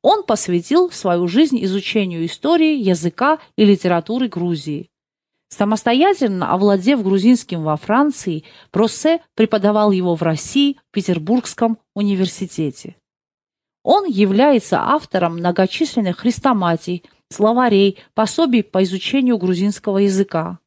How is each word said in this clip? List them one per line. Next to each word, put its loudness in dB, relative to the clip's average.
Он 2
посвятил 0
свою -2
жизнь 2
изучению -2
истории, 0
языка 0
и 4
литературы 2
Грузии. -6
Самостоятельно 0
овладев 2
грузинским 2
во 0
Франции, -2
Броссе 0
преподавал 2
его 0
в -8
России 0
в -20
Петербургском -2
университете. -4
Он 2
является 2
автором -2
многочисленных -2
хрестоматий, -2
словарей, 2
пособий 0
по -2
изучению -2
грузинского -2
языка. -2